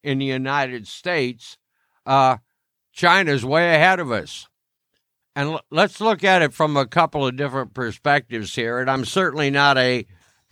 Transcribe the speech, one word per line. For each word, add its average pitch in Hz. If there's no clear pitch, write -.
in 139
the 139
United 131
States, -
uh, 131
China's 170
way 165
ahead 180
of 143
us. -
And 143
l-, 160
let's 170
look 208
at 185
it 143
from 151
a 135
couple 151
of 127
different 131
perspectives 120
here. 120
And 127
I'm 131
certainly 151
not 143
a, 127